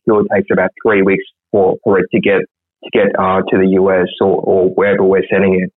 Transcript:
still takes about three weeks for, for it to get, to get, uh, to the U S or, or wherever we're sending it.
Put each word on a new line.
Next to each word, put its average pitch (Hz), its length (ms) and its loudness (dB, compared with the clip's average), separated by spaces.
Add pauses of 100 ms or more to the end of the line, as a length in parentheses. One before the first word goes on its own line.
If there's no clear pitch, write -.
still 104 320 0
takes 98 180 -2
about 92 200 0 (120)
three 104 200 2
weeks 98 220 0 (280)
for, 95 320 2
for 98 140 2
it 92 140 -2
to 104 80 0
get, 95 200 0 (440)
to - 60 -18
get, 101 180 0 (100)
uh, 95 320 0
to 101 80 2
the 95 140 2
U 95 200 2
S 92 160 0 (140)
or, 98 180 0
or 95 300 0
wherever 98 340 0
we're 95 260 2
sending 95 320 0
it. 92 160 -6